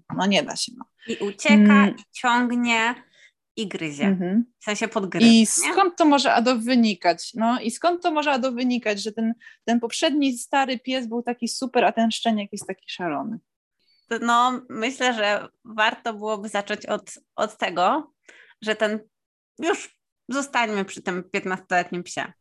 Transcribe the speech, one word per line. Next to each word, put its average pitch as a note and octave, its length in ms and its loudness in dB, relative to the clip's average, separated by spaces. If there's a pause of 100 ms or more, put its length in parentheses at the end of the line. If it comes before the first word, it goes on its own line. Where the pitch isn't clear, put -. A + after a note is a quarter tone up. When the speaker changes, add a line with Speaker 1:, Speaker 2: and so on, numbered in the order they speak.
(180)
Speaker 1:
no F3+ 80 0
nie F#3+ 180 2
da - 120 -8
się, - 220 -6
no. - 80 -20 (220)
Speaker 2:
I A3+ 80 -6 (120)
ucieka, - 260 0
Speaker 1:
Mm. G#3 440 8
Speaker 2:
i - 140 -20
ciągnie, A#3+ 840 0 (640)
i G#3+ 80 -4
gryzie. D#3 360 -6
Speaker 1:
Mhm. G3 420 0 (140)
Speaker 2:
W - 40 -20
sensie G#3+ 240 -4
podgryza, G3 400 2
Speaker 1:
I A3+ 120 10
Speaker 2:
nie? A3 80 6
Speaker 1:
skąd F4+ 480 0
to E4 100 2
może, C#4 280 4
Ado, B3 240 2
wynikać? A3 760 2
No A#3 260 0
i A3+ 120 -4
skąd F4 320 -2
to F4 80 0
może, D4+ 200 0
Ado, C4 200 0
wynikać, A#3+ 520 -2
że G#3+ 80 -6
ten, A3+ 220 -2 (320)
ten A#3 140 2
poprzedni C#4 580 0
stary C4+ 420 -2
pies C4 280 -4
był A#3 160 -4
taki A#3+ 240 -6
super, B3 380 0
a A3 60 4
ten A3+ 200 0
szczeniak G#3 400 -4
jest - 160 -12
taki - 220 -12
szalony? D#3+ 500 -6 (680)
Speaker 2:
To, A3+ 120 -4
no, A#3+ 480 2
myślę, B3+ 440 -2
że G#3 340 -2 (180)
warto A3 480 -2
byłoby G#3+ 360 -6
zacząć G#3 360 -6
od, - 260 -6 (240)
od - 220 -4
tego, G3 560 0 (480)
że G#3 140 -2
ten, G#3+ 240 -2 (600)
już - 400 -4 (300)
zostańmy A#3 560 -2
przy - 160 -14
tym F3+ 300 -6
piętnastoletnim F#3 720 -4
psie. - 380 -8